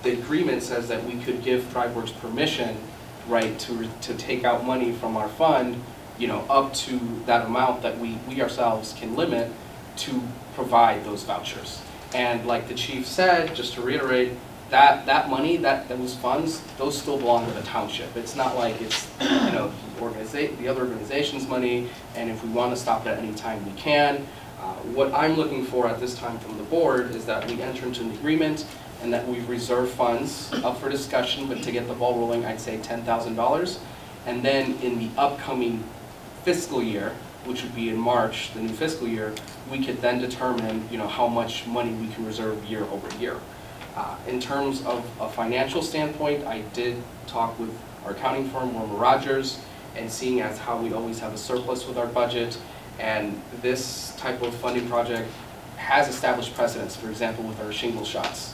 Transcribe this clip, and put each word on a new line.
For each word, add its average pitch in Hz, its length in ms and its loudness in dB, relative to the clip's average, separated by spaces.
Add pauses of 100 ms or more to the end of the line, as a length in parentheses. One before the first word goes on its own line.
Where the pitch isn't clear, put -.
the 123 100 4
agreement 123 500 2
says 117 240 -2
that 113 180 -2
we 120 140 -4
could 123 240 -2
give 123 220 4
ThriveWorks 120 540 -2
permission, 120 560 0 (520)
right, 113 320 2
to, 113 280 -4 (140)
to - 140 -4
take 123 280 -2
out 120 220 4
money 127 260 2
from 117 240 -2
our 107 140 0
fund, 127 500 4 (380)
you 117 100 0
know, 104 220 0
up 139 240 6
to 127 260 -2 (280)
that 117 180 6
amount 131 380 2
that 113 160 0
we, 113 180 -4 (100)
we 131 140 -2
ourselves 117 560 0
can 117 180 -4
limit 120 360 2 (460)
to 127 240 -2 (340)
provide 117 500 6
those 104 180 -4
vouchers. - 580 -6 (340)
And 120 320 2
like 117 200 2
the 123 60 -6
chief 127 320 -2
said, 175 500 6
just - 200 -4
to 123 60 -6
reiterate, 127 500 4 (400)
that, 143 340 10
that 135 240 6
money, 147 280 4
that, 139 300 4
those 127 280 -2
funds, 156 460 0 (160)
those 143 220 0
still 143 180 0
belong 117 280 6
to 117 80 -2
the - 80 -6
township. - 560 -4
It's 113 180 -6
not 127 200 2
like 117 260 0
it's, - 260 -2 (120)
you 269 320 4
know, 104 200 0 (240)
the 110 60 -6
organiza-, 117 560 -2
the 123 100 -4
other 131 140 0
organization's 127 680 -2
money, 123 420 2 (260)
and 117 140 -2
if 110 140 -6
we 113 60 -4
want 123 240 2
to 123 80 -2
stop 113 240 2
it 117 40 -2
at 104 100 0
any 110 140 -4
time, 107 320 -4
we 98 80 -8
can. 147 520 4 (340)
Uh, - 140 -6 (200)
what 135 200 4
I'm 156 220 6
looking 135 280 2
for 123 240 2
at 110 120 0
this 123 160 -2
time 117 240 -6
from 107 180 -8
the 104 60 -6
board 127 500 4
is 110 120 -6
that 113 240 0
we 120 120 -2
enter 127 240 -4
into 123 160 -2
an 113 100 -2
agreement 156 540 2 (360)
and 120 100 0
that 120 160 0
we 120 140 -2
reserve 123 480 2
funds - 640 0
up 127 240 0
for 135 100 -4
discussion, 135 600 0
but 113 160 -2
to 120 80 -4
get 117 160 0
the 120 80 -4
ball 123 240 2
rolling, 117 260 2
I'd 113 160 -4
say 110 160 -4
ten 117 240 -6
thousand 117 340 0
dollars. 147 440 2 (480)
And 120 160 -2
then 131 400 4
in 120 160 2
the 113 180 -2
upcoming 127 680 2 (600)
fiscal 147 400 2
year, 104 320 -2 (300)
which 127 180 -4
would 113 120 -8
be 113 140 0
in 110 80 0
March, 117 560 2
the 110 80 -6
new 110 120 -2
fiscal 156 340 -2
year, 107 260 -2 (380)
we 135 120 -2
could 123 180 -2
then 123 200 4
determine, 113 680 0
you 113 80 -4
know, 104 80 -2
how 120 200 2
much - 380 0
money 117 280 0
we 113 160 -4
can 113 180 -6
reserve 107 380 -4
year 107 180 -4
over 98 340 -6
year. 120 200 -4 (580)
Uh, - 200 -4 (120)
in 123 120 0
terms 139 460 0
of 120 180 0 (160)
a 110 80 -2
financial 131 540 0
standpoint, 151 640 0
I 113 160 -4 (120)
did 120 220 0 (300)
talk 117 340 0
with 110 160 -4 (300)
our 101 60 -6
accounting 131 380 0
firm, 127 260 -2
Warmer 107 200 -4
Rogers, 135 640 4 (360)
and 113 160 -6
seeing 127 300 2
as 107 180 -4
how 117 180 -2
we 113 160 -2
always 113 260 -4
have 113 140 -6
a - 40 -8
surplus 123 500 -2
with 123 100 -4
our 120 100 0
budget, 120 500 0 (420)
and 107 420 -2 (220)
this - 540 -2
type 127 260 -2
of 117 100 -2
funding 123 340 -2
project 117 400 0 (500)
has 143 300 4
established 123 460 0
precedents, 113 420 0
for 113 140 -8
example, 113 340 -2
with 107 180 -6
our 104 120 -4
shingle 113 320 -2
shots. - 480 -4